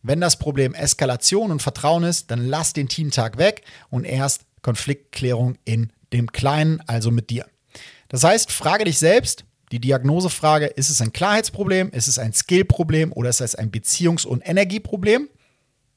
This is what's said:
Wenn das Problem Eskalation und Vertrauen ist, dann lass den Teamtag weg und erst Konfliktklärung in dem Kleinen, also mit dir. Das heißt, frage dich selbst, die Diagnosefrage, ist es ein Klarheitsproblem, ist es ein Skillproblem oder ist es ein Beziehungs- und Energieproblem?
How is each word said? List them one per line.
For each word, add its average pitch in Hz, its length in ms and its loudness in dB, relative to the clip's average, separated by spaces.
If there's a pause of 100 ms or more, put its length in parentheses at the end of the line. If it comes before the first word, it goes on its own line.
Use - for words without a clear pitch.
Wenn 143 180 -2
das 170 160 2
Problem 135 360 -2
Eskalation 151 800 0
und 147 100 -2
Vertrauen 160 420 0
ist, 170 280 -2
dann 120 160 -2
lass 151 240 -2
den 139 160 -2
Teamtag 123 500 -2
weg 196 260 2 (260)
und 127 160 -4
erst 135 400 -2 (160)
Konfliktklärung 123 1040 -2
in 113 260 -2 (220)
dem 120 180 0
Kleinen, 156 560 0
also 117 240 0
mit 117 180 0
dir. 117 160 -6 (640)
Das 127 160 0
heißt, 202 280 4
frage 202 340 0
dich 160 140 0
selbst, 196 440 4 (280)
die 120 80 -4
Diagnosefrage, 151 880 2
ist 135 240 -2
es 147 100 0
ein 113 140 -2
Klarheitsproblem, 196 760 0
ist 120 180 -2
es - 100 0
ein 113 140 -4
Skillproblem 160 800 2
oder 120 160 -2
ist 120 100 0
es 120 160 -4
ein 107 160 -4
Beziehungs- 165 540 0
und - 160 -2
Energieproblem? 202 880 0 (680)